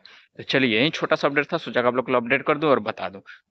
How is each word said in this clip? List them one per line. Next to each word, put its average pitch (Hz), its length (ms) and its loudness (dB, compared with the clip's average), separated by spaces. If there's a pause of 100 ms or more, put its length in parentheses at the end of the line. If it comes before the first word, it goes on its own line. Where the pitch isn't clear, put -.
(360)
तो - 60 -16
चलिए, 127 380 2
यही 151 100 2
छोटा 156 260 0
सा 156 120 -2
अपडेट 143 240 0
था, 170 40 -2
सोचा 127 240 -2
आप 120 140 2
लोग 123 120 -2
को 131 60 -2
अपडेट 123 300 2
कर 147 160 0
दूं 151 120 2
और 120 100 4
बता 104 280 -6
दूं। 95 120 -14 (300)